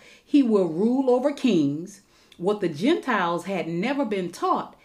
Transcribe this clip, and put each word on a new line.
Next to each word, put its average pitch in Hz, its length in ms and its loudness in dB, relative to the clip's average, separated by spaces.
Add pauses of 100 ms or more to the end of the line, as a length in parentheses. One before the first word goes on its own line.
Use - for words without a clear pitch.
(240)
He 285 180 4
will 208 260 4
rule 233 420 0
over 254 240 2
kings. 170 680 0 (360)
What 208 240 -2
the 180 80 0
Gentiles 180 760 0
had 180 220 -4
never 240 380 -2
been 190 260 -4
taught, - 540 -4